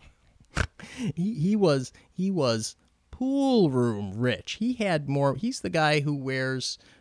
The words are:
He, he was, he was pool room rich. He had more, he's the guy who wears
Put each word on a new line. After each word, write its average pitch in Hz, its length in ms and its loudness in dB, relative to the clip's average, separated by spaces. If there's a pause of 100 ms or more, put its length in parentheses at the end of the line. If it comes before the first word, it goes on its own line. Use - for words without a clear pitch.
(1120)
He, 202 220 -2
he 185 200 0
was, 147 380 2 (180)
he 190 200 -2
was 120 440 0 (360)
pool 262 580 4
room 113 460 0
rich. 117 380 -2
He 240 200 -2
had 175 340 -2
more, 139 280 2
he's 226 240 -4
the 185 100 -6
guy 156 300 2
who 147 160 0
wears 131 640 -4 (220)